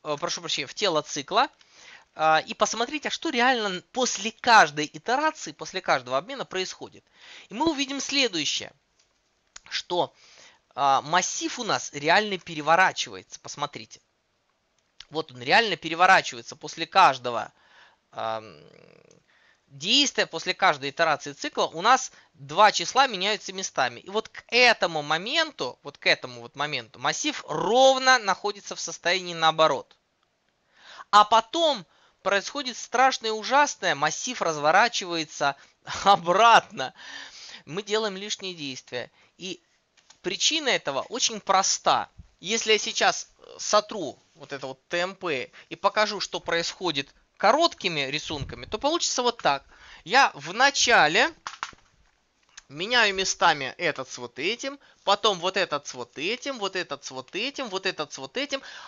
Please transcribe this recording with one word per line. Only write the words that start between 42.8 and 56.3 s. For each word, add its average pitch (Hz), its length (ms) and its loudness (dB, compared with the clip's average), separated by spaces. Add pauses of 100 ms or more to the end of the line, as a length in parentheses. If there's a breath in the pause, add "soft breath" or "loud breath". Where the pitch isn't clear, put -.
э, - 220 -20
сотру 208 600 -2 (160)
вот 147 180 -16
это 135 140 -10
вот - 200 -14
Т 175 100 -4
М 180 180 -4
П 147 340 -6 (200 loud breath)
и 196 60 -12
покажу, 208 440 0
что - 200 -8
происходит 170 760 -4 (240)
короткими 220 640 2
рисунками, 135 640 -8
то - 120 -6
получится 285 460 -2
вот 240 140 0
так. 139 260 0 (400 loud breath)
Я 233 300 4
в 147 200 -10
начале 233 800 4 (1400)
Меняю 202 440 0
местами 170 640 0
этот 151 320 -4
с - 80 -14
вот 123 220 -12
этим, 240 400 -6 (240 soft breath)
потом 202 360 0
вот 185 160 -4
этот 156 300 -2
с - 80 -12
вот 123 240 -12
этим, 240 400 -6